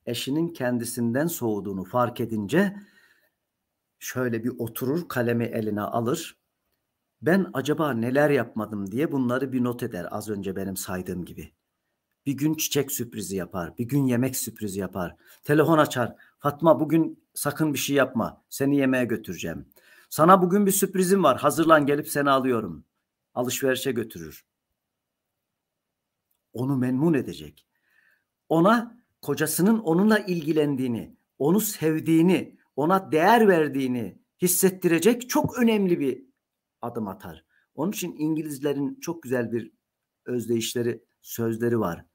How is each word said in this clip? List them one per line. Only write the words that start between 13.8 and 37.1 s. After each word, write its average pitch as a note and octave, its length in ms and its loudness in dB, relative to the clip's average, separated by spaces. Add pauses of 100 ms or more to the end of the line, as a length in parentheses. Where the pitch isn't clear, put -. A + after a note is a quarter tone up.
gün C#3 200 0
yemek B2+ 300 0
sürprizi G2+ 440 -8
yapar. F2+ 360 -6 (280)
Telefon D3+ 340 4
açar, C3 380 0 (240)
"Fatma, D3+ 400 2
bugün D#3 540 0
sakın D3+ 400 -2
bir B2+ 60 -4
şey C#3 160 -2
yapma, A2+ 540 0
seni C#3 280 0
yemeğe C3 280 2
götüreceğim. F#2 640 -6 (400)
Sana F3 320 6
bugün F#3+ 240 4
bir F#3+ 60 4
sürprizim F#3+ 520 2
var, C3+ 160 4
hazırlan, D3+ 460 4
gelip D3 240 0
seni C#3+ 200 0
alıyorum." A#2 560 0 (480)
Alışverişe B2+ 580 -2
götürür. G#2+ 540 -10 (2000)
Onu C3 240 -2
memnun C3 360 2
edecek. D2+ 540 -6 (840)
Ona G#3 480 2 (240)
kocasının E3 580 2
onunla G3+ 400 4
ilgilendiğini, D3 960 -2 (200)
onu E3+ 240 2
sevdiğini, D#3+ 960 2 (180)
ona E3+ 360 0
değer G#3 360 6
verdiğini C3 720 0 (200)
hissettirecek F3+ 880 2
çok - 300 0
önemli G3+ 400 2
bir C3+ 260 -4 (560)
adım A#2 260 -8
atar. F2+ 380 -14 (300)